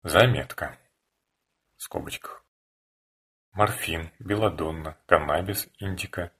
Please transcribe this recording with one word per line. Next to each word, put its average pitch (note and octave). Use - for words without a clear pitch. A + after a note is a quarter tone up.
Заметка. F2
В -
скобочках. -
Морфин, E2
белладонна, D#2+
каннабис, E2+
индика F#2